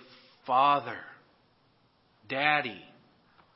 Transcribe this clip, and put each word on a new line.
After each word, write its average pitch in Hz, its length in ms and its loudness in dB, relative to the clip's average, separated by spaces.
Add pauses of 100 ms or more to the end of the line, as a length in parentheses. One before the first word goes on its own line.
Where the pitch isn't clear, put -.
(460)
'Father, 127 580 2 (1200)
Daddy, 135 560 -2 (720)